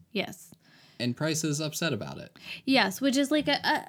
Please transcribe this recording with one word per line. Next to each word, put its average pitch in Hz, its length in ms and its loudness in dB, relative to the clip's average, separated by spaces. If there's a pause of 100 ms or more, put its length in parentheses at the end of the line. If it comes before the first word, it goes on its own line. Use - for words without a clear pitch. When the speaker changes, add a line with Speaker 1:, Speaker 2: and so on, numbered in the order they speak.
(120)
Speaker 1:
Yes. - 380 -8 (480)
Speaker 2:
And 120 160 0
Price 156 300 -2
is 151 160 0
upset 156 320 -2
about - 240 -6
it. - 180 -16 (300)
Speaker 1:
Yes, 233 380 4
which 269 160 4
is 277 120 2
like 302 180 2
a, 285 140 2
a, - 260 0